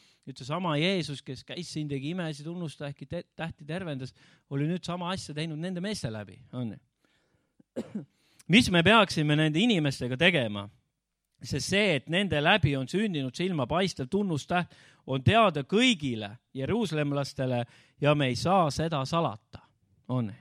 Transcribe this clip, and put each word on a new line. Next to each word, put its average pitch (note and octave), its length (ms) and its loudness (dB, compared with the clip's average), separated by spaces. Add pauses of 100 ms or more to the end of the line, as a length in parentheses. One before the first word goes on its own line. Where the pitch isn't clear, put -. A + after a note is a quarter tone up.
(260)
Nüüd C3+ 140 -14
seesama D#3 400 -2
Jeesus, D#3+ 420 -2
kes C3 240 -12
käis E3 240 -10
siin, D3+ 200 -6
tegi C#3 240 -6
imesid, D#3 360 -6
unnustähti, D3+ 560 -10
te-, E3+ 200 -10 (100)
tähti D#3 300 -10
tervendas, D3+ 480 -8 (360)
oli C#3+ 160 0
nüüd E3+ 200 -2
sama F3 260 -4
asja D#3+ 240 -8
teinud D#3 240 -6
nende F3+ 240 -6
meeste G3+ 280 -6
läbi, G#2 260 -12 (180)
on A#2 160 -4
nii? - 100 -16 (920)
<clears throat> - 800 -6
Mis A#3+ 180 8
me E3+ 140 6
peaksime E3+ 500 4
nende D#3 240 2
inimestega D3 580 0
tegema? B2 460 2 (800)
Sest - 240 -4
see, G3 300 4
et - 100 -8
nende E3+ 320 0
läbi E3 380 4
on C3 100 -4
sündinud E3+ 480 -2
silmapaistev D#3+ 720 -2
tunnustäht, F3 640 -2 (340)
on C3+ 160 -4
teada F#3+ 460 6
kõigile C#3+ 640 2 (240)
jeruusalemlastele C#3+ 1040 -2 (400)
ja D3 160 6
me C3+ 160 2
ei A#2 80 -2
saa E3+ 340 4
seda D#3+ 320 -2
salata. D#3 540 -4 (480)
On. A#2+ 220 -2 (100)